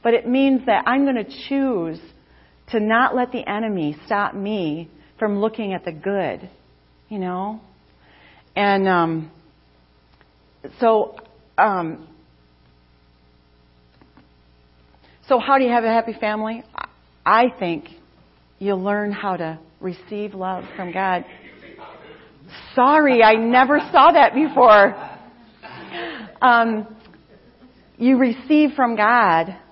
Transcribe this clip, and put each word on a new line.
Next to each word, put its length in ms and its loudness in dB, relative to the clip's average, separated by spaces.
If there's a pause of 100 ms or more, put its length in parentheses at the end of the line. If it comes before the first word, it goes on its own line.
but 100 4
it 140 -2
means 380 2
that 200 0
I'm 180 0
gonna 220 -2 (220)
choose 520 -4 (680)
to 100 -4
not 380 0
let 160 -4
the 120 -8
enemy 520 -6 (100)
stop 300 -4
me 520 -6 (300)
from 220 -2
looking 320 -4
at 120 -8
the 60 -8
good, 580 -6 (600)
you 100 -12
know? 420 -8 (920)
And, 340 2
um, 420 0 (1500)
so, 380 2 (420)
um, 480 0 (3250)
so 140 2
how 180 2
do 60 2
you 60 0
have 140 0
a 80 0
happy 220 -2
family? 480 -6 (600)
I 340 4
think 300 -6 (720)
you 160 -2
learn 340 -4
how 260 -6
to 220 -8 (220)
receive 540 -10
love 300 -8 (120)
from 160 -10
God. 320 -2 (1500)
Sorry, 480 4
I 120 6
never 460 2 (120)
saw 200 8
that 220 4
before. 600 6 (1500)
Um, 560 2 (1000)
you 200 4
receive 560 2
from 220 0
God. 580 2 (180)